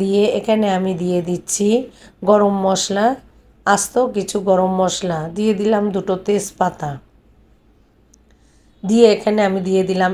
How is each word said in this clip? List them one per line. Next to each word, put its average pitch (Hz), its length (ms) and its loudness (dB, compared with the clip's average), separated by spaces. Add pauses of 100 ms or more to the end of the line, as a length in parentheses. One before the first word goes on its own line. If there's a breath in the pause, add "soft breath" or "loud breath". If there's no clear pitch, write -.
দিয়ে 196 200 0 (140)
এখানে 220 300 0 (120)
আমি 185 220 -2
দিয়ে 180 220 0
দিচ্ছি 180 460 -4 (560 loud breath)
গরম 202 380 4
মশলা, 190 440 0 (600)
আস্ত 202 300 0 (180)
কিছু 196 240 -4 (120)
গরম 185 260 2
মশলা, 180 440 -2 (140)
দিয়ে 214 200 0
দিলাম 208 380 0
দুটো 190 220 -2 (100)
তেজপাতা, 190 680 -4 (1900 soft breath)
দিয়ে 226 280 4
এখানে 208 340 0
আমি 190 160 0
দিয়ে 190 220 0
দিলাম 185 300 0